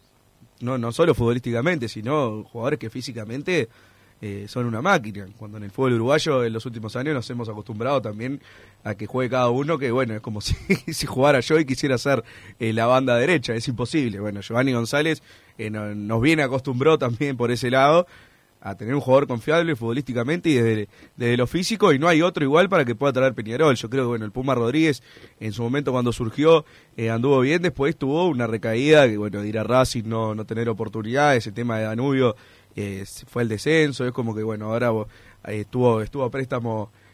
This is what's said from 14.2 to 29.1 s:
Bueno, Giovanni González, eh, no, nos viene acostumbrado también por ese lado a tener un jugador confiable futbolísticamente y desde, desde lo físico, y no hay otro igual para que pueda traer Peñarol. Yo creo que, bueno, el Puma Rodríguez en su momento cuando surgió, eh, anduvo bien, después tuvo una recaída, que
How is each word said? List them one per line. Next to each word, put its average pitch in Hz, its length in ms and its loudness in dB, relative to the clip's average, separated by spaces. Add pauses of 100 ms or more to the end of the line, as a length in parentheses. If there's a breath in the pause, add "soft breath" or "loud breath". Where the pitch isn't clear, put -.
Bueno, 101 180 -6
Giovanni 123 320 0
González, 143 500 0 (360 soft breath)
eh, 107 120 -8
no, 104 240 -8
nos 104 280 -2
viene 156 220 4
acostumbrado 135 540 2
también 135 380 -2
por 120 160 0
ese 123 180 -2
lado 143 380 4 (540 soft breath)
a 98 140 -10
tener 113 200 -6
un 143 60 -2
jugador 131 260 4
confiable 151 480 0
futbolísticamente 123 760 -2
y 143 60 6
desde, 113 340 2 (280 loud breath)
desde 120 200 2
lo 123 80 4
físico, 180 480 2
y 131 60 2
no 160 80 2
hay 165 160 4
otro 175 200 0
igual 156 240 4
para 180 160 2
que 120 120 -2
pueda 139 180 0
traer 127 220 2
Peñarol. 123 400 2
Yo 113 160 -6
creo 131 140 0
que, - 20 -2
bueno, 113 180 -4
el 104 60 -10
Puma 131 240 -2
Rodríguez 131 480 2 (360 loud breath)
en 107 120 -6
su 104 100 -6
momento 135 300 -2
cuando 123 200 0
surgió, 143 540 4 (320 soft breath)
eh, 113 140 -2
anduvo 131 300 2
bien, 156 200 2
después 156 340 -2
tuvo 151 320 0
una 123 200 -2
recaída, 120 600 4
que 107 100 0